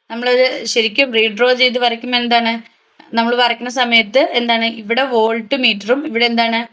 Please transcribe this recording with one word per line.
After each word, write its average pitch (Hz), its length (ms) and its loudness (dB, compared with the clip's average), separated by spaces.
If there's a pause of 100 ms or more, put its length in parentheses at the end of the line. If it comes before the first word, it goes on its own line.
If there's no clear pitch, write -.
(100)
നമ്മളത് 247 540 0
ശരിക്കും 226 500 -2
റീഡ്രോ 226 400 2
ചെയ്ത് 247 240 0
വരയ്ക്കുമ്പോ 240 400 -2
എന്താണ്? 233 440 0 (540)
നമ്മൾ 233 180 2
വരയ്ക്കുന്ന 240 360 0
സമയത്ത് 233 480 2
എന്താണ്? 240 460 0
ഇവിടെ 226 380 -2
വോൾട്ട് 233 540 0
മീറ്ററും 240 500 0
ഇവിടെ 226 180 -2
എന്താണ്? 233 480 0